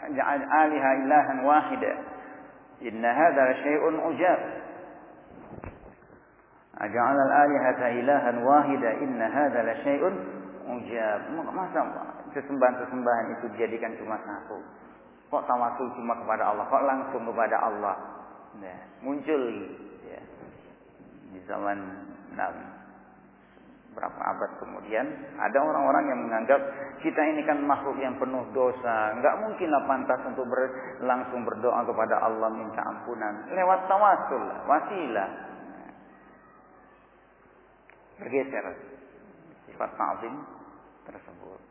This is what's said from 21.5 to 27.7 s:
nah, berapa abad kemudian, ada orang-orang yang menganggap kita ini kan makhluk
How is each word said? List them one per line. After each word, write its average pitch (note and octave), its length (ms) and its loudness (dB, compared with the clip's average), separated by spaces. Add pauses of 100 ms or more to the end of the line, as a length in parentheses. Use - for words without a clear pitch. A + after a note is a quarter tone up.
nah, F#2+ 160 -4 (1400)
berapa - 280 -8 (140)
abad G2+ 220 -4
kemudian, G#2 480 -4 (320)
ada G#2 240 2
orang-orang D3 480 2
yang B2 160 -2
menganggap A#2 360 4 (440)
kita D#3 240 2
ini D3+ 160 0
kan D3+ 160 2
makhluk C#3 400 0